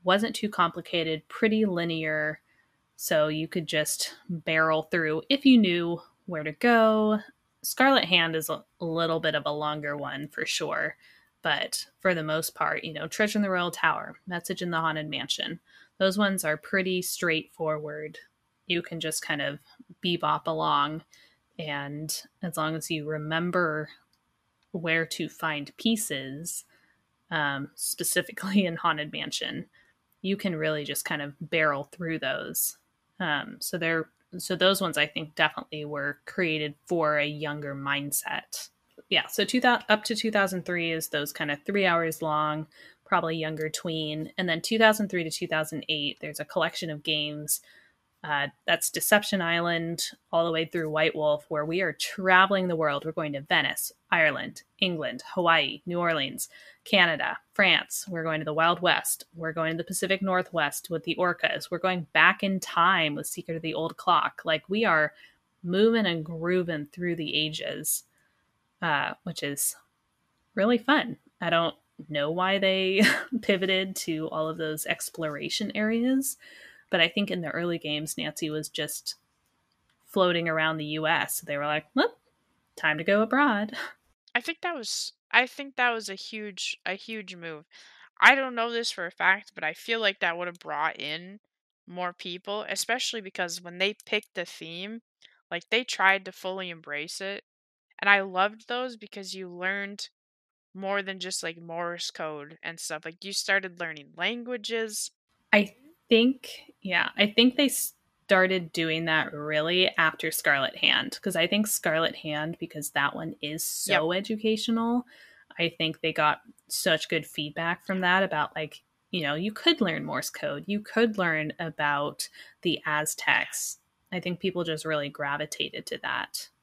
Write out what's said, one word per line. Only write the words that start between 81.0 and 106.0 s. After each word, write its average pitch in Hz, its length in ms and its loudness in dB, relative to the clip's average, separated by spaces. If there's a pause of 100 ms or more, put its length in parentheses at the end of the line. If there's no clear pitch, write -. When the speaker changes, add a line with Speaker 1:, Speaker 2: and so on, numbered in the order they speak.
Speaker 1:
S. - 340 0
They 151 160 -6
were 147 80 -2
like, 151 300 -2
"Well, 320 200 2 (600)
time 151 240 0
to 165 40 -6
go 202 180 4
abroad." 220 520 2 (640)
Speaker 2:
I 240 40 2
think 330 220 -8
that 349 140 -4
was, - 380 -6 (180)
I 247 160 6
think 277 280 -12
that 247 140 2
was 226 200 -4
a 190 60 -8
huge, 208 720 -8
a 185 80 -4
huge 202 420 -12
move. 165 300 -14 (560)
I 240 140 12
don't 262 200 -4
know 233 160 0
this 233 200 -2
for 175 160 -8
a 185 40 -8
fact, 190 440 2
but - 80 0
I 156 100 0
feel 226 260 -4
like 196 200 0
that 170 180 0
would 175 100 -4
have 175 120 -10
brought 156 400 -2
in 175 400 -8 (480)
more 180 260 -6
people, 190 560 -8
especially 226 500 -2
because 180 420 -6
when 175 180 -14
they 202 160 0 (100)
picked - 300 -4
the 175 100 -6
theme, 185 560 -12 (480)
like, 175 220 -6
they 233 120 2
tried 190 420 4
to 190 60 -12
fully 185 380 -8
embrace 160 500 -10
it. 196 240 -8 (560)
And 202 100 2
I 202 120 6
loved 196 460 0
those 247 280 -4
because 202 380 -14
you 190 160 -12
learned 196 600 -6 (640)
more 196 280 -2
than 190 180 -8
just, 185 220 -6
like, 170 180 -8
Morse 170 520 -6
code 156 500 -10
and 165 180 -10
stuff. 160 260 -8
Like, 170 200 -12
you 196 80 -8
started 190 460 -2
learning 156 360 -10
languages. 226 960 -6 (400)
Speaker 1:
I 208 240 4 (320)